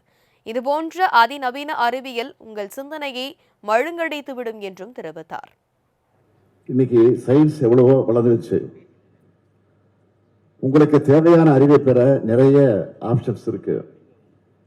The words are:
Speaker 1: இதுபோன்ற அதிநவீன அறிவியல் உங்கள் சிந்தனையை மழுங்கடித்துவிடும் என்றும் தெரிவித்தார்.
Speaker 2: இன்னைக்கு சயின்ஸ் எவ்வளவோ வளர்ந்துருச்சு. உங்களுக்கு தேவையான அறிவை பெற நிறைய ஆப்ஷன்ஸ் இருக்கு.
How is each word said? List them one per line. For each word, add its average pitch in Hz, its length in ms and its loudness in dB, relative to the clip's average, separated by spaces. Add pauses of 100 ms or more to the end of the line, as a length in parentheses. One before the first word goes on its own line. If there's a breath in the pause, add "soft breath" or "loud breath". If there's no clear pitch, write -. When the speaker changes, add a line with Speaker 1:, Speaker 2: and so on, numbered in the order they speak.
(460)
Speaker 1:
இதுபோன்ற 302 640 -4 (160)
அதிநவீன 277 480 -8 (160)
அறிவியல் 254 460 -10 (120)
உங்கள் 208 320 -14
சிந்தனையை 277 500 -12 (360)
மழுங்கடித்துவிடும் 269 1080 -6
என்றும் 190 300 -18
தெரிவித்தார். 160 520 -16 (1200)
Speaker 2:
இன்னைக்கு 123 280 0 (240)
சயின்ஸ் 147 400 2
எவ்வளவோ 123 300 4 (120)
வளர்ந்துருச்சு. 117 520 0 (2000)
உங்களுக்கு 147 360 2 (100)
தேவையான 160 480 6
அறிவை 143 220 6 (100)
பெற 123 100 4 (300)
நிறைய 135 300 4 (520)
ஆப்ஷன்ஸ் 113 400 -4
இருக்கு. 92 240 -6 (920)